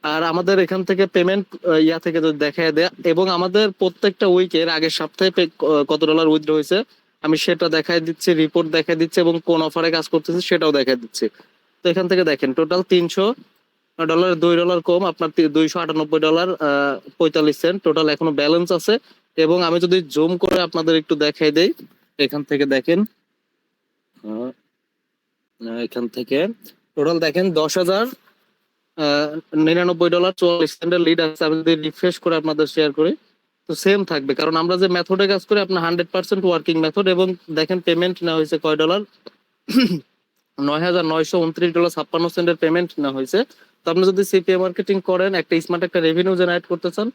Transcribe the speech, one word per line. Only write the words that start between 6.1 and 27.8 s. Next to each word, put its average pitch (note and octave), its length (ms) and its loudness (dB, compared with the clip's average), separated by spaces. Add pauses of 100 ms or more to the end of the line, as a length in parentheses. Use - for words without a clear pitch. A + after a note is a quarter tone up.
উইথড্র D#3 260 2
হয়েছে, E3+ 300 0 (380)
আমি D#3 160 0
সেটা E3+ 320 0
দেখায় E3 320 0
দিচ্ছি, E3 320 -2
রিপোর্ট D#3+ 360 0
দেখায় D#3+ 280 -2
দিচ্ছি, D#3+ 240 0
এবং E3+ 240 2
কোন E3 160 2
অফারে E3 300 -2
কাজ D#3+ 160 -2
করতেছি, E3+ 340 -2
সেটাও D#3+ 300 0
দেখায় C3+ 260 2
দিচ্ছি। A#2 280 -8 (560)
তো - 80 -4
এখান F3+ 180 0
থেকে F#3 160 2
দেখেন, C#3 300 0
টোটাল E3 280 0 (100)
তিনশো F#3 420 2 (760)
ডলার, E3+ 320 2
দুই E3+ 160 2
ডলার F3 260 0
কম, F3+ 240 0
আপনার E3 300 -4
তি-, D#3 140 4
দুইশো D#3 300 0
আটানব্বই D#3 400 -2
ডলার, D#3+ 300 2
আহ, C#3+ 680 -2
পঁয়তাল্লিশ D#3 400 0
সেন্ট, F3+ 260 -2
টোটাল D#3 260 2
এখনো D#3 220 -2
ব্যালেন্স D#3 400 0
আছে। F3+ 220 0 (420)
এবং E3 280 2
আমি E3+ 160 0
যদি F3+ 220 2
জুম D#3+ 360 0
করে F#3 300 0
আপনাদের E3 280 0
একটু D#3+ 200 0
দেখাই D3 360 0
দেই, E3 180 2 (560)
এখান D3 180 -4
থেকে C#3+ 220 0
দেখেন, C#3 380 0
আহ, - 1500 -14 (1300)
এখান A#2+ 240 -8
থেকে C3+ 400 -4 (480)
টোটাল D#3+ 240 0
দেখেন, E3 320 0
দশ D#3 260 0
হাজার, F#3+ 280 0